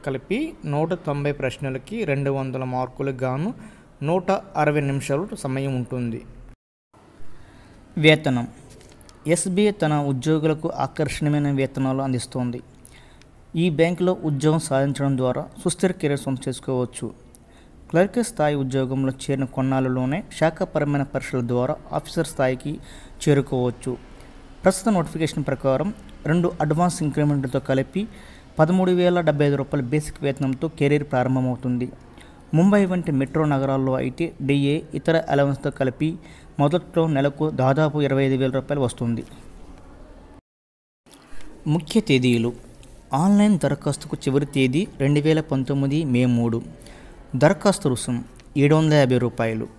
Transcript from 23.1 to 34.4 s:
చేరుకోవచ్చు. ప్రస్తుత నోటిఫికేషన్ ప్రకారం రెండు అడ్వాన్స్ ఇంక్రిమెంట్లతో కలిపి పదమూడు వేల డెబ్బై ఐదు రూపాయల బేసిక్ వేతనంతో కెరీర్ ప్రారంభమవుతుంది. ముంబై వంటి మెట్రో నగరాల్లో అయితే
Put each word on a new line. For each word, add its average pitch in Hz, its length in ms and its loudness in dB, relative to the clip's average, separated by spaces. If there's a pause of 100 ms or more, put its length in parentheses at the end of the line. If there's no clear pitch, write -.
చేరుకోవచ్చు. 127 680 0 (680)
ప్రస్తుత 190 260 2
నోటిఫికేషన్ 160 580 0
ప్రకారం 139 460 0 (320)
రెండు 170 260 2 (100)
అడ్వాన్స్ 160 420 0
ఇంక్రిమెంట్లతో 143 560 0
కలిపి 135 480 -2 (520)
పదమూడు 185 320 4
వేల 180 300 4
డెబ్బై 147 240 2
ఐదు 143 100 4
రూపాయల 135 300 -2
బేసిక్ 147 380 -4
వేతనంతో 135 440 -2
కెరీర్ 147 360 2
ప్రారంభమవుతుంది. 127 880 -2 (600)
ముంబై 196 320 6
వంటి 175 260 -2
మెట్రో 139 340 2
నగరాల్లో 135 480 2
అయితే 131 480 -2